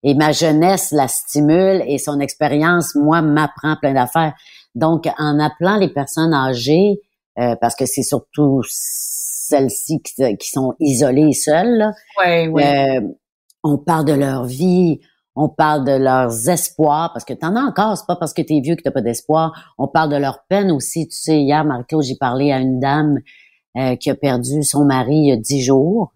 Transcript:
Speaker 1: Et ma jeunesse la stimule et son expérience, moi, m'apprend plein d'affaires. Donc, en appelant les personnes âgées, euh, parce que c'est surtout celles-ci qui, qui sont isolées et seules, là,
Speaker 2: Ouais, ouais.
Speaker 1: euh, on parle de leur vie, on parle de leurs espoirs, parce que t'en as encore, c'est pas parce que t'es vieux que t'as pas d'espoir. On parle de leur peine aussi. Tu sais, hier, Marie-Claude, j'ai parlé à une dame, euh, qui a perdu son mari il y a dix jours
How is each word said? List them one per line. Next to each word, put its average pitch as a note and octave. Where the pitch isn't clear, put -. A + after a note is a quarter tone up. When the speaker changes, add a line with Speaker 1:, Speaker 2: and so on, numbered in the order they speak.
Speaker 1:
Et C#3
ma D3+
jeunesse E3
la C#3
stimule E3+
et C#3
son C#3+
expérience, D3+
moi, D3+
m'apprend D3+
plein C3+
d'affaires. D3+
Donc, D#3+
en D3+
appelant E3
les F#3+
personnes D#3+
âgées, C#3+
euh, A#2+
parce A#2
que C3+
c'est B2+
surtout C3+
celles-ci -
qui, B2
qui -
sont C3+
isolées C#3
et C#3+
seules, F#3
là, G#3+
Speaker 2:
Ouais, E3+
ouais. C#3+
Speaker 1:
euh, A2+
on D3
parle D#3
de D#3+
leur C3+
vie, E3+
on D3
parle D3+
de C#3
leurs C3
espoirs, D#3
parce A#2+
que C3
t'en E3
as B3
encore, A3
c'est -
pas F3
parce E3
que -
t'es D3+
vieux D#3+
que -
t'as C3+
pas C3
d'espoir. D#3
On C#3
parle D#3+
de D3
leur C#3
peine G3
aussi. D3+
Tu -
sais, D#3
hier, D3
Marie-Claude, C#3+
j'ai B2+
parlé C3
à C3
une C3
dame, C#3+
euh, B2+
qui -
a C3+
perdu C3+
son C#3+
mari C3
il D3+
y C3+
a A#2+
dix C3
jours D3